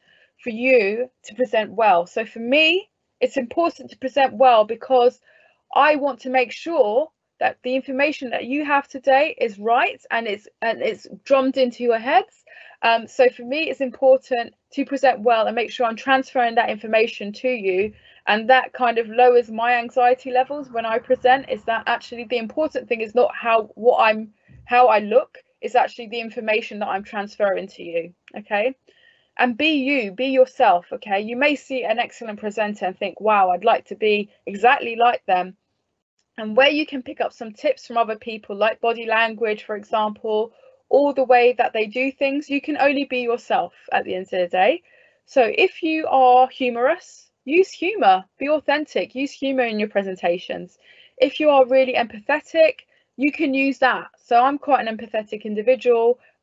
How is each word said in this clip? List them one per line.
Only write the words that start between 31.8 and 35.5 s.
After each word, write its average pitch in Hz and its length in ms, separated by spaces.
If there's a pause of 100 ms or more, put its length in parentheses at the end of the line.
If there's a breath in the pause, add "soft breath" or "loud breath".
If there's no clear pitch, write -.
an 220 160
excellent 220 400
presenter 208 460
and 190 120
think, 196 220
"Wow, 202 300
I'd 180 160
like 220 220
to 202 80
be 208 340 (160 soft breath)
exactly 226 500
like 240 300
them." 185 320 (800)